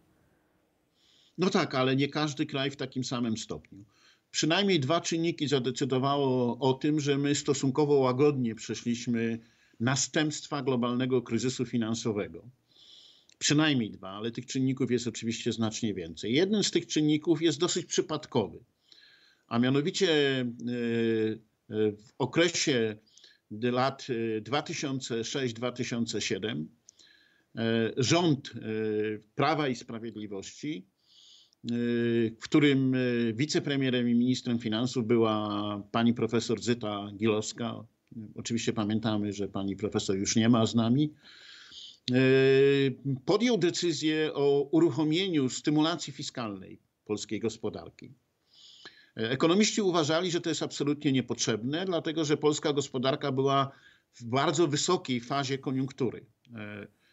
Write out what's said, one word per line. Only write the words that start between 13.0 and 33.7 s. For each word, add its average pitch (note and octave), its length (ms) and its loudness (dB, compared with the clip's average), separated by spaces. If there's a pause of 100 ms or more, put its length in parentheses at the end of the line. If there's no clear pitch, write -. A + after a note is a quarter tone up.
Przynajmniej C#3+ 520 2
dwa, F#2+ 200 -14
ale G#2+ 200 -6
tych A#2+ 160 -10
czynników C3 440 -2
jest A#2+ 160 0
oczywiście A2+ 460 -4
znacznie A2+ 420 -2
więcej. F2 380 -6
Jednym F#3+ 320 2
z - 60 0
tych E3+ 160 0
czynników D3+ 560 2
jest D#3 160 2
dosyć F3 280 0
przypadkowy, - 720 -2 (880)
a A#2 100 0
mianowicie, C#3+ 520 2 (300)
e, - 20 -2
e, A2+ 1500 -2
w - 260 -18
okresie C3 800 2 (540)
lat, B2 560 -2 (300)
e, A2 40 -4
dwa A#2+ 220 -4
tysiące C3+ 640 -6
sześć, B2+ 300 -4
dwa A#2+ 180 -4
tysiące A#2 480 -4
siedem, A2+ 480 -4 (880)
e, A2+ 400 0
rząd, D3 600 2
e, A2 40 -10 (720)
Prawa D3 340 0
i A#2+ 80 -4
Sprawiedliwości, A2 1120 -10 (800)
e, A#2+ 100 -4 (560)
w A2 100 -18
którym, C3+ 540 4
e, B2+ 40 0 (340)
wicepremierem C3+ 760 0